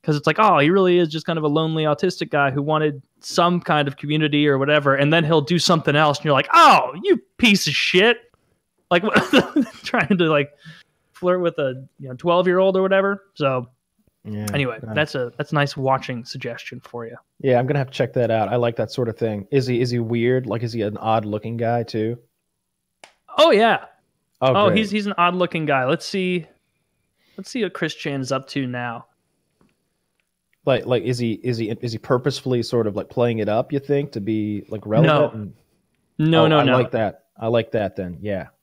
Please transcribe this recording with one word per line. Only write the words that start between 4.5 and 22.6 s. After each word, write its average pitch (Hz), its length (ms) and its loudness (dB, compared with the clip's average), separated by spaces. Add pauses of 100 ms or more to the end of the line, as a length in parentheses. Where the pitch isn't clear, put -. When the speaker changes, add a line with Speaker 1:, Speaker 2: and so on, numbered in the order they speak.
Speaker 1:
whatever." 139 380 2
And 143 180 2
then 170 100 4
he'll 156 180 2
do 165 180 0
something 151 360 2
else, 147 220 2
and - 80 -12
you're 147 80 2
like, 135 220 2
"Oh, 196 360 8 (120)
you 370 180 2 (160)
piece 208 300 4
of 143 80 -4
shit." 220 420 2 (720)
Like, 180 140 4
<laughs> 226 800 0
trying 196 340 0
to, 175 100 2
like, 147 240 2 (640)
flirt 180 280 0
with 170 180 -2
a, 131 280 -4 (120)
you 135 100 -14
know, 127 60 -12
twelve-year-old 180 600 2
or 190 60 2
whatever. 196 440 0 (100)
So 131 320 -2 (580)
Speaker 2:
Yeah, 104 300 -8
Speaker 1:
anyway, 123 280 -4
Speaker 2:
yeah. 110 120 -10
Speaker 1:
that's 151 180 -2
a, 123 240 -6
that's - 140 -6
a 156 40 -2
nice 143 220 0
watching 131 480 -4
suggestion 123 540 -12
for 117 260 -14
you. 120 100 -16 (240)
Speaker 2:
Yeah, 123 200 2
I'm 127 80 0
gonna 143 100 0
have 131 140 -4
to - 20 -20
check 127 200 -2
that 117 180 0
out. 107 180 0
I 120 60 -2
like 120 220 0
that 107 140 -4
sort 120 160 -2
of 110 120 -8
thing. 107 320 -4
Is 131 160 0
he, 123 140 0
is 123 100 -2
he 120 80 -2
weird? 120 480 0
Like, 110 160 -4
is 113 100 -8
he 113 80 -6
an 104 160 -4
odd 110 280 -2
looking 107 320 -8
guy 117 260 -2
too? 113 340 -4 (1200)